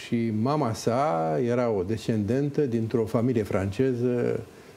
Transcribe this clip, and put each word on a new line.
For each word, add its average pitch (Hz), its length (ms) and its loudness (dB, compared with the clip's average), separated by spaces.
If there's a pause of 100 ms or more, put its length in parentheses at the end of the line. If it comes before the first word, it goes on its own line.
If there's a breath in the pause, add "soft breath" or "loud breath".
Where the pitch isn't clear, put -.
Și 117 260 0 (100)
mama 131 320 0
sa 156 720 0
era 120 240 2
o 101 140 2
descendentă 113 840 0
dintr-o 113 400 0
familie 113 380 2
franceză, 120 1000 0 (340 loud breath)